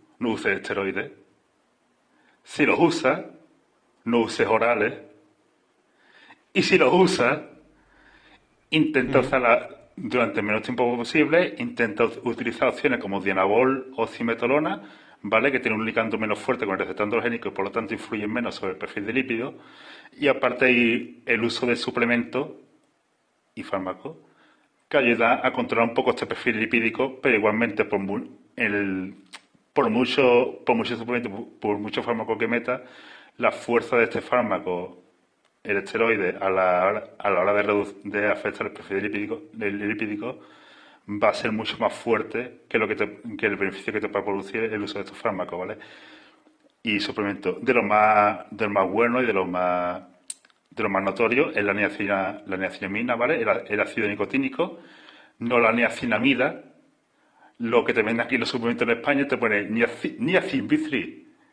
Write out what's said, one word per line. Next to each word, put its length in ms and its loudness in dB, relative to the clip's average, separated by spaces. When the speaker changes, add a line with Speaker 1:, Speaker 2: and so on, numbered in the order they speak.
Speaker 1:
no 140 -2
uses 260 -2
esteroides. 520 -4
Si 220 0
los 120 2
usas, 460 2
no 160 2
uses 260 2
orales. 480 2
Y 100 4
si 160 4
los 140 8
usas, 480 4
intenta 480 2
Speaker 2:
Ujú. 80 4
Speaker 1:
usarla 420 4
durante 440 -2
el 60 -2
menos 160 0
tiempo 340 0
posible, 600 2
intenta 460 0
ut-, 200 -4
utilizar 440 0
opciones 320 -4
como 200 -4
Dianabol 760 2
o 100 0
Cimetolona, 760 -2
¿vale? 280 2
Que 100 -2
tiene 160 -2
un 80 -2
ligando 340 -2
menos 200 -2
fuerte 260 -2
con 100 -2
el 60 -4
receptor 240 -2
androgénico 440 -2
y 40 -6
por 120 -4
lo 60 -6
tanto 240 -6
influye 320 -8
menos 280 -4
sobre 180 -6
el 60 -10
perfil 280 -8
de 60 -6
lípido. 420 -4
Y 100 2
aparte 380 2
hay 600 2
el 180 2
uso 220 -2
de 100 2
suplementos 720 0
y 80 -12
fármacos 540 -6
que 80 0
ayuda 500 4
a 60 2
controlar 360 0
un 60 -6
poco 160 2
este 160 -2
perfil 320 -2
lipídico, 640 0
pero 160 2
igualmente 480 2
por 140 -2
mu-, 280 -4
el, 580 -2
por 160 4
mucho, 720 4
por 120 4
mucho 200 -2
suplemento, 340 -4
por, 300 -12
por 180 0
mucho 240 -6
fármaco 360 -2
que 100 0
meta, 360 -2
la 160 2
fuerza 460 0
de 60 8
este 180 -2
fármaco, 840 -2
el 140 -2
esteroide, 640 0
a 80 0
la 380 4
hora, 180 0
a 120 -2
la 100 2
hora 120 2
de 120 2
reduc-, 380 -2
de 260 -2
afectar 400 -2
el 40 -8
perfil 300 -6
lipídico, 400 -6
el 280 -4
lipídico, 520 -6
va 220 0
a 60 2
ser 180 -4
mucho 260 -4
más 140 0
fuerte 720 -4
que 120 -2
lo 100 2
que 60 -2
te, 260 -4
que 100 -2
el 100 0
beneficio 360 -4
que 80 -2
te 80 -6
va 120 -2
a 40 -8
producir 380 -4
el 200 -4
uso 120 -8
de 100 -8
estos 140 -18
fármacos, 400 -4
¿vale? 180 -8
Y 180 0
suplemento 600 -4
de 140 2
lo 80 4
más, 680 4
de 140 -4
lo 60 -2
más 180 2
bueno 340 2
y 40 2
de 80 2
lo 100 2
más, 580 -2
de 120 -6
lo 80 0
más 120 2
notorio 480 2
es 140 -2
la 100 2
niacina-, 720 -2
la 100 -4
niacinamida, 600 -4
¿vale? 260 0
El, 60 0
el 140 -2
ácido 260 -2
nicotínico, 720 -2
no 180 2
la 140 6
niacinamida. 920 0
Lo 260 2
que 80 0
te 100 2
venden 220 0
aquí 140 -2
los 100 -2
suplementos 380 -2
en 100 2
España 300 -2
te 100 0
pone 320 0
niaci-, 500 -2
niacin 500 0
B 100 2
three 480 -6